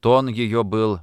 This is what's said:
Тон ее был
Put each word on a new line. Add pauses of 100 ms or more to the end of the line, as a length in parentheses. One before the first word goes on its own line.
Тон
ее
был